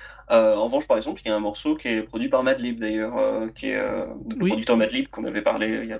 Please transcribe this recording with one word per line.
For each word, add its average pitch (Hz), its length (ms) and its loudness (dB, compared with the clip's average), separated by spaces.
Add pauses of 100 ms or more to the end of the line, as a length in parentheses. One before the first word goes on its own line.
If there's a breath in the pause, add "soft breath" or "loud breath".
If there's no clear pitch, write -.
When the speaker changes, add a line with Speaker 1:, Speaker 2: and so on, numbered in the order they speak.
(300 loud breath)
Speaker 1:
Euh, 110 260 6
en 104 80 2
revanche, 135 240 0
par 123 80 4
exemple, - 300 -4
il - 20 -6
y 110 40 0
a 107 40 2
un 107 60 2
morceau 107 340 -2
qui 143 140 -6
est 110 140 0
produit 117 260 -6
par 131 140 4
Madlib, 123 360 0
d'ailleurs, 110 380 -2
euh, 110 320 0
qui 110 180 -10
est, 107 80 -2
euh, 104 300 -2
donc - 320 -10
le 208 60 -2
Speaker 2:
Oui. 180 80 4
Speaker 1:
producteur 220 260 2
Madlib 127 320 0
qu'on 110 160 -10
avait 104 160 -4
parlé 110 420 0
il 113 60 -8
y 110 40 -8
a 107 60 -8